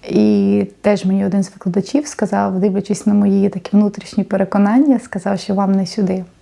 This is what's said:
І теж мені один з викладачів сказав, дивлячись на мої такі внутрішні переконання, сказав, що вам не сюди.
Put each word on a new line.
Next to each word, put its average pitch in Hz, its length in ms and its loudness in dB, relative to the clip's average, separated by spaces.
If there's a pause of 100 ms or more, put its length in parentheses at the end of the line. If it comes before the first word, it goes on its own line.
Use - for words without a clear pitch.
І 202 580 2 (140)
теж 202 240 0
мені 196 220 0
один 196 160 0
з 180 80 -4
викладачів 202 560 -2
сказав, 196 540 -2
дивлячись 196 460 -2
на 208 80 2
мої 202 340 2
такі 196 280 -4
внутрішні 208 480 0
переконання, 202 760 2
сказав, 196 400 -6
що 196 160 -4
вам 196 180 0
не 190 140 0
сюди. 185 380 -2 (180)